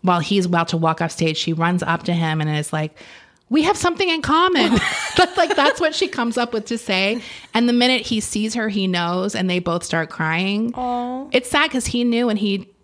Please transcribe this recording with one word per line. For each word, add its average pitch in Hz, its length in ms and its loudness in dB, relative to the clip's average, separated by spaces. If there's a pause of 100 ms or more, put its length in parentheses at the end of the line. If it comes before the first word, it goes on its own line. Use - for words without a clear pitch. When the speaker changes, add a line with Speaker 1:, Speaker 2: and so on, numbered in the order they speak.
Speaker 1:
while 180 180 2
he's 190 260 0
about 170 240 2
to 170 80 -2
walk 160 240 0
off 165 100 -2
stage, 160 260 -2
she - 160 -2
runs 170 280 0
up 165 220 -2
to 175 100 -2
him 160 280 0
and 151 80 0
is 151 240 -4
like, 156 240 -4 (520)
"We 294 140 2
have 403 140 2
something 349 320 0
in 320 120 0
common." 311 520 4 (240)
<laughs> - 200 -4
That's, 359 200 2
like, 359 180 4
that's 294 240 2
what 311 160 0
she - 120 0
comes 233 300 -2
up 240 160 -2
with 220 120 -4
to 233 120 -4
say. 202 440 0 (320)
And 240 160 4
the 240 40 2
minute 247 280 4
he 220 180 -2
sees 214 360 -4
her, 226 120 -2
he 196 200 0
knows, 180 480 -2
and 185 140 -2
they 180 100 0
both 175 240 -2
start 160 260 -4
crying. 190 680 -2
Speaker 2:
Aw. 247 560 -6
Speaker 1:
It's 247 180 0
sad 302 220 2
'cause 254 140 -2
he 240 180 0
knew 240 260 2
and 214 100 0
he 196 280 -2 (160)